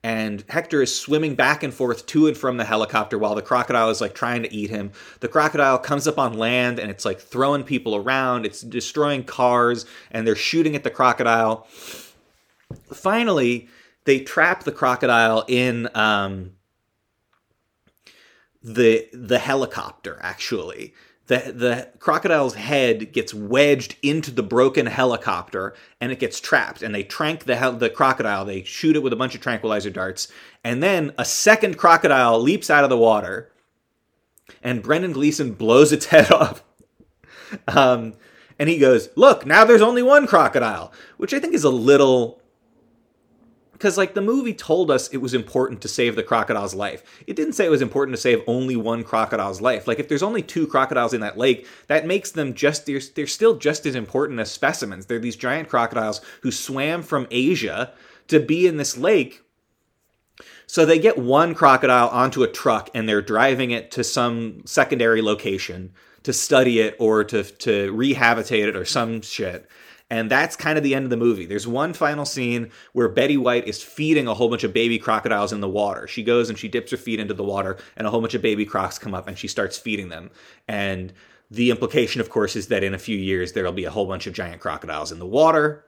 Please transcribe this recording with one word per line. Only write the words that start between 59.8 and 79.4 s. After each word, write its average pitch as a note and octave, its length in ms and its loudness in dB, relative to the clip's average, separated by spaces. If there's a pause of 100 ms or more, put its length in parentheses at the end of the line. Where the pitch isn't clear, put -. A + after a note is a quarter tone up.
So D#3+ 200 2
they E3 120 6
get F#3 200 4
one C#3+ 360 2
crocodile B2+ 540 6
onto B2 340 0
a A2+ 60 4
truck, A2 460 -2
and A2 160 -4
they're G#2 120 2
driving B2 500 0
it A2+ 200 -8
to B2 120 -4
some A#2 640 -4
secondary A#2 560 2
location F#2+ 720 -4 (320)
to C3+ 80 -6
study B2 480 2
it A2 200 0
or A2 260 2
to, G#2 180 -4
to G2+ 480 -2
rehabilitate A#2 760 0
it G#2 80 -6
or F2+ 80 -6
some A2+ 360 -4
shit. F2+ 460 -10 (420)
And A2+ 200 -4
that's C#3+ 260 0
kind D#3 220 -2
of D3 60 -2
the C#3 100 0
end C3+ 120 -2
of B2+ 40 -6
the A#2+ 80 -2
movie. A2 300 0
There's G2+ 180 -6
one C#3 280 -4
final D3 300 -2
scene A#2+ 460 -4 (220)
where A#2+ 180 2
Betty C3+ 260 2
White B2 320 0
is - 140 -10
feeding D3+ 460 -2
a A2 80 -2
whole A#2 120 2
bunch A#2 160 -2
of G#2 80 -2
baby A#2 280 0
crocodiles G#2+ 520 -2
in G#2 80 -8
the G2 80 -6
water. G2+ 400 -4
She - 140 -12
goes A#2 280 0
and G#2+ 100 -10
she A2+ 80 -12
dips A2+ 240 -6
her B2 60 -6
feet A2+ 220 -6
into G#2 140 -6
the G2 100 -8
water, G2 340 -4 (200)
and G#2+ 80 -6
a G#2 60 -2
whole A#2 100 0
bunch A2+ 140 -6
of A2 60 -4
baby G#2+ 220 0
crocs F#2+ 360 -6
come G2 160 -10
up, F#2 120 -10
and G2 100 -14
she G#2 100 -14